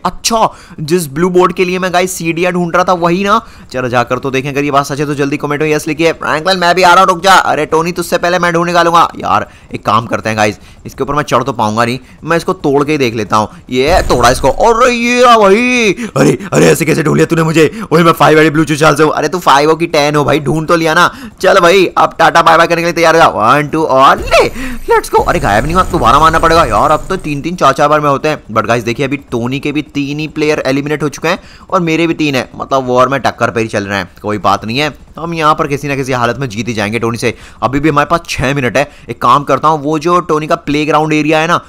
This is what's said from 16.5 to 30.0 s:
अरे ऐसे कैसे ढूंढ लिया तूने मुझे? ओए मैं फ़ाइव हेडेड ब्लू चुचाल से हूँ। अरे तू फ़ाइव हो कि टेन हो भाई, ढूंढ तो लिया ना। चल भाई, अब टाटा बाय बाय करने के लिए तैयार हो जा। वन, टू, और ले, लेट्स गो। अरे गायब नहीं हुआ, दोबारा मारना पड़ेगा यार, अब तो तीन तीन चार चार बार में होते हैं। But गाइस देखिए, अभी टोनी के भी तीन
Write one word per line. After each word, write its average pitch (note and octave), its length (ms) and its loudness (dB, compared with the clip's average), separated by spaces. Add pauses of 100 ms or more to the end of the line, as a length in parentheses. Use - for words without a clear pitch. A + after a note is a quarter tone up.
अरे D3+ 120 2
ऐसे D#3 200 2
कैसे D#3 180 0
ढूंढ C#3+ 120 0
लिया D#3 100 2
तूने D#3+ 180 0
मुझे? D#3+ 380 0 (120)
ओए E3+ 100 4
मैं E3 80 6
फ़ाइव D3+ 260 4
हेडेड D#3 160 4
ब्लू D#3 100 0
चुचाल D3+ 320 0
से D3+ 80 2
हूँ। D3+ 80 4
अरे D3 160 -2
तू F3 120 -4
फ़ाइव D3 300 2
हो D#3+ 60 2
कि E3+ 120 -2
टेन D3 280 0
हो D3 80 2
भाई, C3+ 160 0
ढूंढ D3+ 280 -2
तो E3+ 80 2
लिया D#3+ 180 0
ना। E3+ 180 4 (300)
चल - 180 4
भाई, F3+ 260 4 (120)
अब D#3 220 0
टाटा D#3+ 220 4
बाय E3 160 4
बाय E3 100 4
करने E3+ 140 -2
के E3 40 -2
लिए E3+ 80 -2
तैयार E3 220 2
हो E3 40 4
जा। D#3 80 6
वन, A#2 400 2
टू, C#3 160 -2
और C#3 360 4
ले, - 260 2 (280)
लेट्स - 380 -2
गो। - 120 2
अरे D#3+ 160 -2
गायब A2+ 240 0
नहीं D#3 120 -4
हुआ, F#3 80 4
दोबारा B2+ 360 2
मारना D#3+ 200 2
पड़ेगा E3 260 4
यार, A#2+ 260 0
अब D3+ 180 -2
तो F#3+ 60 -4
तीन D3 260 -6
तीन E3 140 -8
चार C#3+ 180 2
चार D3 140 2
बार D3+ 120 2
में D3 100 0
होते C#3 200 0
हैं। D3 140 -6 (100)
But A2 120 0
गाइस A#2 180 0
देखिए, A#2+ 220 -4
अभी C3 140 -6 (120)
टोनी B2 280 -4
के D3 120 -6
भी D3 100 -2
तीन C#3+ 380 -6